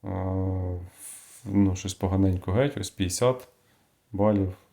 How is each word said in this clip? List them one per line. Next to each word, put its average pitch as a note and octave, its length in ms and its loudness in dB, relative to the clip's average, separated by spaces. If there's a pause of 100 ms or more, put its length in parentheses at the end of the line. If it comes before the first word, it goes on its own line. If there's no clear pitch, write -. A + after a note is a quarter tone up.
А, G2 60 -10 (1400)
ну, G2 320 4
щось F#2+ 180 -6
поганенько F#2+ 580 2
геть. C#3 240 2
Ось G2 140 -6
п'ятдесят B2 580 0 (640)
балів. G2 420 2 (180)